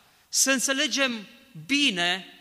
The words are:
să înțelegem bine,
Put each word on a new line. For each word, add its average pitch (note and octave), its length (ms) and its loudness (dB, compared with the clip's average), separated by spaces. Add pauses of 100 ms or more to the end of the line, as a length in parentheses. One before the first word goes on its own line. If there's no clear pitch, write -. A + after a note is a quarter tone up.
(280)
să - 220 2
înțelegem C4 760 0 (400)
bine, F#3 600 0 (140)